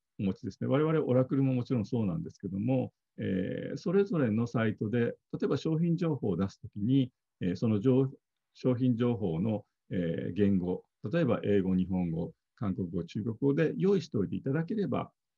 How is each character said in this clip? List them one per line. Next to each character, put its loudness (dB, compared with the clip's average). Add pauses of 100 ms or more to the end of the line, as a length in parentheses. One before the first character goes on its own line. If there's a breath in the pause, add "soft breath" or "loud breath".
(200)
お -4
持 0
ち -10
で -6
す -14
ね。 -2
我 2
々 2
オ 2
ラ 6
ク 0
ル 4
も 2
も 0
ち -8
ろ 2
ん -2
そ -2
う 0
な 0
ん -6
で -10
す -18
け -8
ど -4
も、 0 (260)
え -4
ー、 -10
そ -4
れ 4
ぞ -2
れ 2
の 0
サ 0
イ -2
ト -4
で、 0
例 0 (300)
え -2
ば 2
商 -2
品 2
情 -2
報 -4
を 0
出 -2
す -16
と -16
き -12
に、 2 (300)
え -2
ー、 -2
そ -2
の 2
情-、 4 (420)
商 0
品 2
情 2
報 -2
の、 0 (280)
え -2
ー、 -10
言 4
語、 -2 (260)
例 2
え 2
ば 2
英 4
語、 0
日 2
本 0
語、 -4 (240)
韓 -4
国 -4
語、 -4
中 -6
国 -4
語 2
で 2
用 2
意 0
し -14
て -4
お 0
い -6
て -4
い -6
た -4
だ 0
け -6
れ -2
ば、 -4 (240)